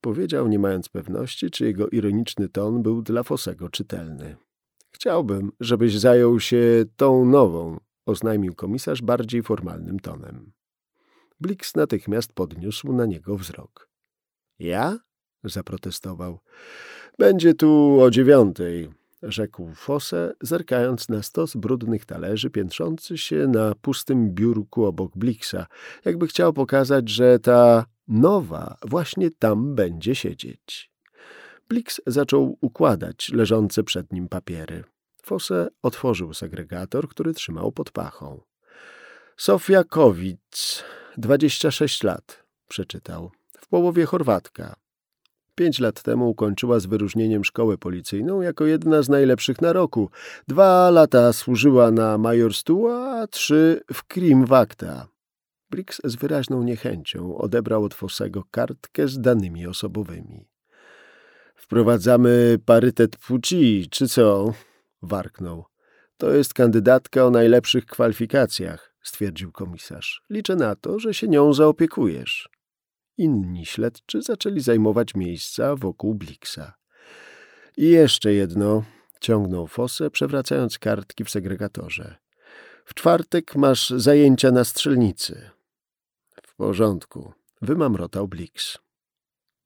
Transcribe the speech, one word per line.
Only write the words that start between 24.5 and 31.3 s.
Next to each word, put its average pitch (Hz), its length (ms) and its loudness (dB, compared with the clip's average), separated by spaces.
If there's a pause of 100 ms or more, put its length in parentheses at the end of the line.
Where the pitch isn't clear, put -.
obok 92 320 -4
Blixa, 120 500 -6 (380)
jakby 170 220 -2
chciał 170 260 0
pokazać, 135 560 0
że 123 300 6
ta 120 480 6 (220)
nowa 113 760 0
właśnie 170 480 -4
tam 113 440 -2
będzie 92 400 -2
siedzieć. - 800 -12 (760)